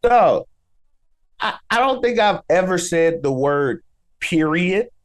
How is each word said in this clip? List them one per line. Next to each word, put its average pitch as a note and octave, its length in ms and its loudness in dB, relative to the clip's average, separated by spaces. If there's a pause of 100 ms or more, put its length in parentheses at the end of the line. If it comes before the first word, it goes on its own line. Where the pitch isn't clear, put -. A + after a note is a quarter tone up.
Dog, A3+ 440 2 (920)
I, G#3+ 180 -6 (120)
I A3+ 100 0
don't B3+ 220 0
think A#3+ 180 -2
I've G#3 300 0
ever F#3 280 2
said E3 460 0
the C#3+ 80 0
word C#3 520 -2 (360)
period. F3 680 -2 (160)